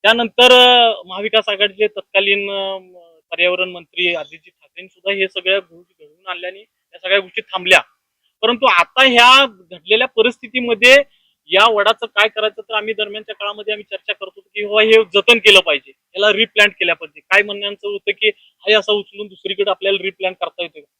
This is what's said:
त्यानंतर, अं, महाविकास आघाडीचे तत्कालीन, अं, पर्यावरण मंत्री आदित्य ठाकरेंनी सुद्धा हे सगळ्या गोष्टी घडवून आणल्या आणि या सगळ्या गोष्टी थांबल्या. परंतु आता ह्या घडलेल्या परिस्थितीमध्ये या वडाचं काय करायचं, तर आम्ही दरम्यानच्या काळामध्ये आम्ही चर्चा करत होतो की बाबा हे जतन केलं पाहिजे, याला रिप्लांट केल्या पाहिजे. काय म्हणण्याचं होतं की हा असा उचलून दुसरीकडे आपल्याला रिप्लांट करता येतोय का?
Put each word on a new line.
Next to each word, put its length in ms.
त्यानंतर, 500
अं, 540
महाविकास 420
आघाडीचे 380
तत्कालीन, 640
अं, 420
पर्यावरण 380
मंत्री 460
आदित्य 360
ठाकरेंनी 380
सुद्धा 240
हे 160
सगळ्या 300
गोष्टी 460
घडवून 220
आणल्या 240
आणि 100
या 380
सगळ्या 200
गोष्टी 220
थांबल्या. 400
परंतु 260
आता 360
ह्या 440
घडलेल्या 640
परिस्थितीमध्ये 960
या 260
वडाचं 340
काय 220
करायचं, 340
तर 120
आम्ही 200
दरम्यानच्या 400
काळामध्ये 380
आम्ही 120
चर्चा 280
करत 240
होतो 180
की 100
बाबा 180
हे 100
जतन 460
केलं 220
पाहिजे, 300
याला 420
रिप्लांट 400
केल्या 220
पाहिजे. 260
काय 220
म्हणण्याचं 460
होतं 220
की 260
हा 420
असा 140
उचलून 340
दुसरीकडे 440
आपल्याला 320
रिप्लांट 380
करता 220
येतोय 200
का? 180